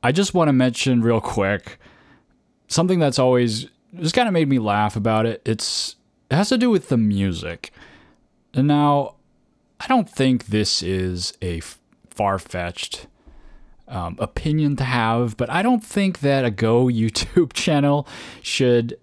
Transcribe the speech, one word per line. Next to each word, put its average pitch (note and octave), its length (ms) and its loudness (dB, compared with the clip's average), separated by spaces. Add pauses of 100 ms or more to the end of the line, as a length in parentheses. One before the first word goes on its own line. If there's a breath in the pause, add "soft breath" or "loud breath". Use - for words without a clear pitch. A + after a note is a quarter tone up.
I B2 120 2
just F#3+ 200 0
wanna D#3+ 200 4
mention B2+ 480 2
real A2+ 180 4
quick G2 580 -2 (920 soft breath)
something F3+ 280 0
that's C#3+ 220 2
always B2 480 2 (300)
just E3+ 180 -4
kinda A#3+ 160 2
made E3 160 2
me C3+ 120 2
laugh G#2 360 0
about A2 300 2
it. A2+ 180 -4
It's, - 540 -4 (340)
it C3+ 40 0
has G3 140 2
to C4 80 2
do B3 120 2
with G#3 180 0
the C3+ 80 0
music. G2 800 -2 (800 loud breath)
And C3+ 120 0
now, D3 500 2 (680)
I - 60 -12
don't B3 220 2
think C3 360 0
this G#2 360 0
is F#2 600 -4
a F2 160 -6
f-, - 240 -14 (280)
far-fetched, - 1000 -6 (800 soft breath)
um, F2 300 -8
opinion D3+ 580 -2
to C3 80 -4
have, A#2+ 500 0
but B2 140 -4
I F3 140 -2
don't A#3 200 0
think F#3+ 380 -2
that C#3 240 2
a A#2+ 40 2
Go A2+ 360 2
<laughs> - 0 -
YouTube A#2+ 640 0
channel C#3+ 560 0 (340 loud breath)
should A#2+ 600 2